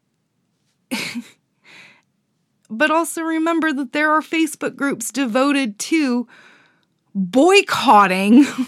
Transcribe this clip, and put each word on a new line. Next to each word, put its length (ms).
<laughs> 60
But 220
also 320
remember 500
that 200
there 180
are 100
Facebook 540
groups 360
devoted 680
to 480
boycotting 1300